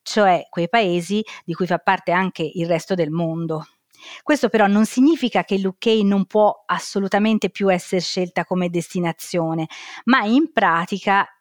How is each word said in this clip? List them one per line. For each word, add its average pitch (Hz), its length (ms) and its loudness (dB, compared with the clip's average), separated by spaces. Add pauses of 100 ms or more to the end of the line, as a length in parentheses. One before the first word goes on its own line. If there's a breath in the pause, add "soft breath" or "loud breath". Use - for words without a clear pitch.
cioè 190 480 2
quei 170 200 -4
paesi 196 540 0 (200 loud breath)
di 170 100 -8
cui 175 140 -4
fa 170 100 0
parte 180 340 0
anche 180 400 -2
il 170 140 -4
resto 170 300 -2
del 160 160 -2
mondo. 160 560 -4 (560 loud breath)
Questo 269 260 0
però 214 160 4
non 208 220 4
significa 254 560 2
che 196 160 -2
l'U 190 180 -4
K 220 240 2
non 202 240 2
può - 400 2
assolutamente 202 840 0
più 190 200 0
essere 180 300 -2
scelta 175 420 -4
come 180 280 -2
destinazione, 165 960 -4 (380 loud breath)
ma 240 180 4
in 254 280 2
pratica 190 760 0 (140)